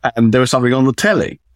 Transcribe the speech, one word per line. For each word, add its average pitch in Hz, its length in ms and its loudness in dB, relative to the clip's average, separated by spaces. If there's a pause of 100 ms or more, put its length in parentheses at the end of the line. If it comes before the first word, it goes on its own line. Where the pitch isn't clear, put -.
(160)
And 117 160 2
there 127 80 2
was 123 100 0
something 123 220 0
on 131 140 0
the 131 60 2
telly 175 480 -2 (160)